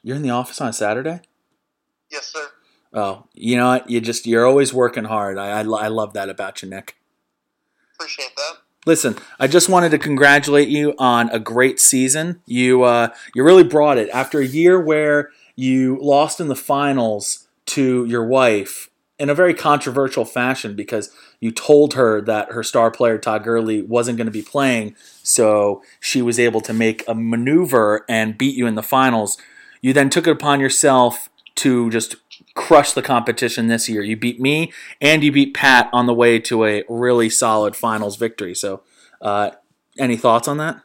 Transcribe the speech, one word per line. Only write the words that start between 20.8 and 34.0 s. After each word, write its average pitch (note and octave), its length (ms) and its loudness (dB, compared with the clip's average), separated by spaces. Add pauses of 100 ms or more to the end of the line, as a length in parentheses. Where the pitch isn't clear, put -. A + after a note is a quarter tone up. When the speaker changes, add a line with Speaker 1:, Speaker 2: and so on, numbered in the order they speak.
Speaker 1:
you A2+ 140 -4
told D3 420 4
her A2 280 2
that G#2+ 280 -4
her A2+ 140 -8
star A2+ 260 0
player, A2+ 280 0
Todd G#2+ 260 -4
Gurley, A2+ 380 -2
wasn't A#2 360 -2
gonna A2+ 140 -4
be G#2+ 100 -10
playing, A#2+ 540 -4 (260)
so G#2 580 0 (200)
she C3 220 -2
was A#2+ 180 -2
able A2+ 220 2
to A#2 100 -10
make A2 340 -2
a A#2 80 -6
maneuver A#2 960 0
and A2 280 -2
beat C3 200 -2
you B2 100 -2
in A2 80 -4
the G#2+ 80 -6
finals. B2 560 0 (420)
You C3 120 0
then C#3 180 4
took E3 160 0
it E3 60 4
upon D3 260 0
yourself C3 680 2 (280)
to A#2+ 340 0
just A2+ 260 -6 (380)
crush - 380 4
the B2+ 100 -4
competition A#2+ 680 -2
this A2+ 200 -2
year. G#2+ 140 -4